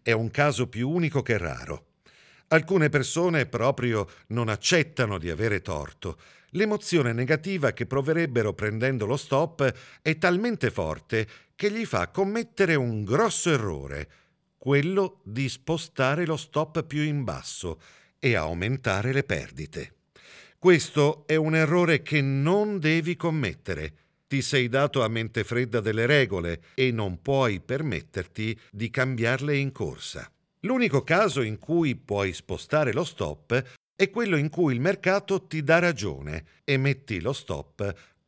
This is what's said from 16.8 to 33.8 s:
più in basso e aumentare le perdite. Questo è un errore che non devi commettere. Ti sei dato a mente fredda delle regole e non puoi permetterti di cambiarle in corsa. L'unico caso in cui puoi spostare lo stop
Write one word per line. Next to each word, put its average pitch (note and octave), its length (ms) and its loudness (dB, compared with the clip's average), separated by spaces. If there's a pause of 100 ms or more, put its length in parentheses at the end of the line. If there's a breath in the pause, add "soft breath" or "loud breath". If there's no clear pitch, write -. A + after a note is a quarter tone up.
più D3+ 180 -4
in D3 220 -2
basso D#2+ 560 -8 (400 loud breath)
e B2 140 2
aumentare G2 800 -2
le C3+ 120 0
perdite. D2 680 -8 (640 loud breath)
Questo D#3 680 4
è D3+ 80 2
un D#3 220 2
errore E3 460 4
che D3 200 0
non F3 560 2
devi D#3+ 380 0
commettere. F#2+ 760 -4 (360 soft breath)
Ti C#3 120 0
sei B2 280 0
dato C3+ 340 2
a A2 60 2
mente A2+ 360 -2
fredda A#2+ 360 0
delle A2 260 0
regole F#2 560 0 (120 soft breath)
e C3 180 2
non G2 280 -4
puoi C3 400 0
permetterti A2 1000 -6 (120)
di A2 200 -6
cambiarle C3 640 0
in C#3 160 -2
corsa. - 540 -8 (340)
L'unico A3+ 420 2
caso E3+ 400 2
in G#2+ 160 -4
cui D#3 360 0
puoi G2+ 380 -2
spostare C3 640 -2
lo D#3 100 0
stop A2 580 -4 (320 loud breath)